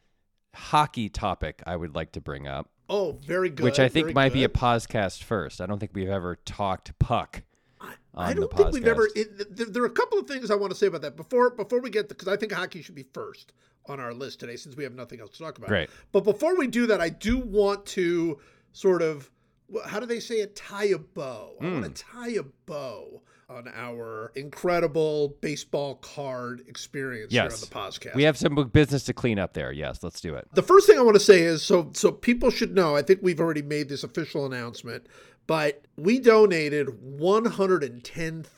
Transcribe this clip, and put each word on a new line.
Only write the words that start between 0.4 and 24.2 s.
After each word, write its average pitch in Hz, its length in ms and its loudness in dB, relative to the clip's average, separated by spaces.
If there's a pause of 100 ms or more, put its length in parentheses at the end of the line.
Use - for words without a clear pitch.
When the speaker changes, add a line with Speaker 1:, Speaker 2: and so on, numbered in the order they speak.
Speaker 1:
hockey 147 540 0
topic 90 580 -4
I 87 100 -4
would 80 180 -8
like 80 180 -6
to - 80 -10
bring 69 260 -10
up. 69 240 -10 (180)
Speaker 2:
Oh, 185 360 -2
very 180 260 -2
good, 143 140 -6
Speaker 1:
Which 123 140 2
I 131 100 6
think 156 180 2
Speaker 2:
very 165 80 -6
Speaker 1:
might 135 180 4
be 131 120 2
a 120 40 4
Speaker 2:
good. - 80 -2
Speaker 1:
podcast 117 680 0
first. 87 380 -4
I 90 60 -6
don't 101 120 -4
think 101 160 -8
we've 95 160 -4
ever 90 340 -4
talked - 540 -6
puck - 440 -2 (380)
Speaker 2:
I, - 140 -18 (200)
Speaker 1:
on - 120 -6
Speaker 2:
I - 80 -2
don't 403 160 -2
Speaker 1:
the - 60 -8
Speaker 2:
think - 160 6
we've 240 140 0
ever, 226 200 4
Speaker 1:
podcast. 214 100 -2
Speaker 2:
it, 202 400 -6
th-, 226 140 -6
there 226 140 0
are - 20 2
a 240 40 0
couple 440 280 0
of 254 80 -4
things 254 240 -6
I 208 60 2
wanna 196 180 -2
say 196 140 2
about 165 140 -4
that 147 140 -10
before, 240 340 2
before 240 300 -4
we 254 80 -8
get, 208 200 -2 (100)
'cause 180 100 -8
I 196 80 0
think 208 160 -4
hockey 180 300 -8
should 170 140 -20
be 135 180 -18
first 104 380 -14 (340)
on 139 140 -12
our 120 120 -8
list 120 280 -12
today 120 160 -12
since 127 200 -16
we 147 80 -10
have 123 100 -12
nothing 123 260 -16
else 104 100 -20
to - 80 -20
talk - 180 -14
about. 107 120 -14
Speaker 1:
Great. 95 200 0 (220)
Speaker 2:
But 196 140 4
before 294 340 2
we 294 80 2
do 240 220 2
that, 196 120 4
I 170 80 0
do 214 300 -2
want 196 480 0
to 170 520 0 (340)
sort 185 280 2
of, 156 300 -4 (440)
wh-, 214 140 -8
how 180 120 -6
do 240 60 -8
they 233 140 -4
say 220 200 -4
it? 202 140 -6
Tie 208 320 -6
a 185 120 2
bow. 131 640 -12
I - 20 -8
wanna 147 240 -2
Speaker 1:
Mm. 69 40 -12 (200)
Speaker 2:
tie 240 200 -10
a 202 100 -4 (240)
bow 131 560 -12 (260)
on 123 260 -16
our 113 600 -12